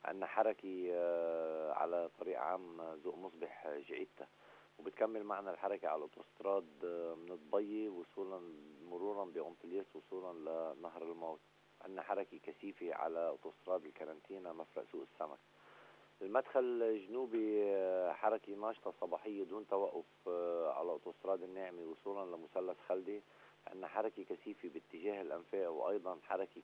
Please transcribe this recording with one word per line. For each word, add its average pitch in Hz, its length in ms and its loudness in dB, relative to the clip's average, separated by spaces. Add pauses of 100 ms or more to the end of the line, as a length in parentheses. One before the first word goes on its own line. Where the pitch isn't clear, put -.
عنا 95 200 0
حركة، 95 640 4
آه، 82 800 4
على 85 380 4 (100)
طريق 85 200 0
عام 85 420 -2 (220)
ذوق 82 140 -2
مصبح 85 500 -6 (220)
جعيتا، 69 380 -6 (520)
وبتكمل 107 440 2
معنا 101 280 -2
الحركة 98 360 0
على 78 100 4
الأوتوستراد، 90 720 0 (160)
آه، 85 320 -2
من 85 160 -10
الضبية 104 580 0
وصولا 95 500 -6 (500)
مرورا 98 360 0
بأونتلياس 85 600 -4 (100)
وصولا 90 440 -6 (340)
لنهر 82 300 -8
الموت. 82 360 -4 (420)
عنا 92 200 -8
حركة 98 420 -2
كثيفة 87 500 -6
على 82 340 2
أوتوستراد 80 580 -2
الكارنتينا 80 680 -8
مفرق 80 380 -6
سوق 78 220 -4
السمك. 76 260 -6 (840)
المدخل 117 380 4
الجنوبي، 113 1040 4
آه، 92 500 4
حركة 107 400 2
ناشطة 104 480 -4
صباحية 98 420 -2
دون 98 240 -6
توقف، 92 380 2 (220)
آه، 87 440 2
على 80 180 0
أوتوستراد 87 540 -2
الناعمة 92 380 -6
وصولا 90 540 -4
لمثلث 87 420 -2 (120)
خلدي. 95 320 0 (460)
عنا 92 200 -8
حركة 104 360 0
كثيفة 92 460 -6
باتجاه 87 520 -2
الأنفاق، 85 500 0
وأيضا 87 520 0
حركة 95 400 -2